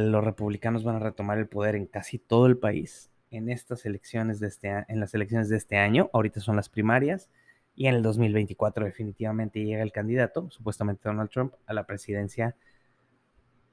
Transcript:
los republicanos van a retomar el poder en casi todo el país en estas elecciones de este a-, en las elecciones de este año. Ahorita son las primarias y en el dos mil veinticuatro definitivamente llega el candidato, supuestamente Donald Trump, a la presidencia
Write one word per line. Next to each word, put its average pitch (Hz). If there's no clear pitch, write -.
los 107
republicanos 107
van 117
a 110
retomar 104
el 110
poder 104
en 101
casi -
todo 120
el 123
país -
en 113
estas 120
elecciones 110
de 107
este -
a-, 101
en 110
las 101
elecciones 107
de 110
este 104
año. 104
Ahorita 107
son 104
las 104
primarias 127
y 135
en 127
el 117
dos 110
mil 110
veinticuatro 107
definitivamente 110
llega 107
el 107
candidato, 123
supuestamente 107
Donald 107
Trump, 127
a -
la 107
presidencia 101